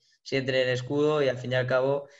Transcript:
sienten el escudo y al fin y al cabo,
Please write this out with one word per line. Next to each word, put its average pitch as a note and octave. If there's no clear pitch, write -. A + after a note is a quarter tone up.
sienten C3+
el B2+
escudo D3
y C3+
al B2
fin B2
y -
al B2+
cabo, C3